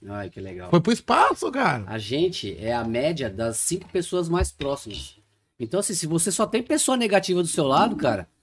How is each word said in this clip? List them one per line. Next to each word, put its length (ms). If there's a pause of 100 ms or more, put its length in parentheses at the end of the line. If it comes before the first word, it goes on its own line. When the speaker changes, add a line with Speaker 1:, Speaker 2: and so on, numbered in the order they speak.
Speaker 1:
Ai, 240
que 100
legal. 300
Speaker 2:
Foi 100
pro 120
espaço, 580
cara. 360
Speaker 1:
A 120
gente 600
é 160
a 100
média 460
das 260
cinco 320
pessoas 400
mais 240
próximas. 640 (420)
Então, 220
assim, 140
se 120
você 240
só 160
tem 160
pessoa 340
negativa 460
do 60
seu 180
lado, 300
cara, 320 (140)